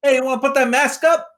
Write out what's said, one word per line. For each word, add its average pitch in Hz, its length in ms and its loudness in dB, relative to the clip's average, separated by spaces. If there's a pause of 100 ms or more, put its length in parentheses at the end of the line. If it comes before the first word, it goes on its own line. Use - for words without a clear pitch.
Hey, 277 120 2
you 254 100 0
wanna 262 160 -4
put 277 140 0
that 262 140 2
mask 269 340 -2
up? 320 240 2 (100)